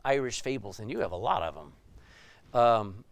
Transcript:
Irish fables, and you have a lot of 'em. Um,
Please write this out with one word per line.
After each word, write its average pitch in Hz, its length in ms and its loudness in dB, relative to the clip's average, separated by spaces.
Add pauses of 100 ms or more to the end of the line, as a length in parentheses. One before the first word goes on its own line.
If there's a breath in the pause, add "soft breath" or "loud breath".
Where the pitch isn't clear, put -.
Irish 135 380 0
fables, 110 360 -6
and 110 120 -8
you 208 80 -6
have 95 120 -2
a 90 60 -6
lot 113 240 0
of 143 160 -6
'em. 147 160 -18 (800 soft breath)
Um, 113 580 4